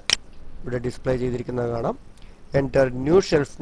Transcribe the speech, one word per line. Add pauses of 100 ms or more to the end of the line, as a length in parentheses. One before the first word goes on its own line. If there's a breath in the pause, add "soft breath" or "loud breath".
(600)
ഇവിടെ
ഡിസ്പ്ലേ (100)
ചെയ്തിരിക്കുന്നത്
കാണാം. (640 soft breath)
Enter (220)
new (100)
shelf